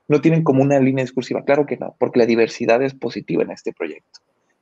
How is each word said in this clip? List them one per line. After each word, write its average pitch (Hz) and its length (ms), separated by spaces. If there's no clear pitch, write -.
no 147 100
tienen 160 240
como 135 180
una 139 180
línea 131 260
discursiva." 120 400
Claro 143 200
que 127 120
no, - 200
porque - 220
la 117 60
diversidad 113 560
es 135 120
positiva - 500
en 90 80
este - 200
proyecto. - 480